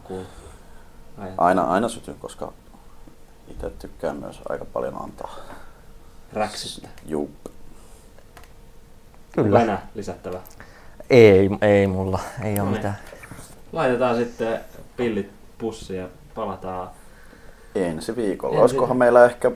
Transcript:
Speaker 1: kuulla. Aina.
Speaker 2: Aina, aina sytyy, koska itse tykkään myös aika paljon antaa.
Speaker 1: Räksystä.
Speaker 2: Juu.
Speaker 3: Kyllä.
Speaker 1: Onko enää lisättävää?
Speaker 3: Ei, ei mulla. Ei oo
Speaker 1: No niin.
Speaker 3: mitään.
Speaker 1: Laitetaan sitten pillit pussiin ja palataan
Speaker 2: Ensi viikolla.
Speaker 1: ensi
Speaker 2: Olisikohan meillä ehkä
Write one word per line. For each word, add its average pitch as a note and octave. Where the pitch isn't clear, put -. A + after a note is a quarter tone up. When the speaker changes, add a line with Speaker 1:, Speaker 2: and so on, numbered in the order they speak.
Speaker 1:
kuulla. F#2
Aina. F#2+
Speaker 2:
Aina, F2+
aina F#2
sytyy, -
koska -
itse -
tykkään -
myös -
aika -
paljon -
antaa. -
Speaker 1:
Räksystä. -
Speaker 2:
Juu. D2
Speaker 3:
Kyllä. C3
Speaker 1:
Onko G2+
enää G#2+
lisättävää? F#2
Speaker 3:
Ei, G2+
ei G2+
mulla. F#2+
Ei G#2+
oo G2+
Speaker 1:
No G2+
niin. G2+
Speaker 3:
mitään. G2+
Speaker 1:
Laitetaan B2+
sitten A#2
pillit A2
pussiin G#2+
ja F#2
palataan F#2
Speaker 2:
Ensi F2
viikolla. F#2+
Speaker 1:
ensi -
Speaker 2:
Olisikohan B2+
meillä B2
ehkä B2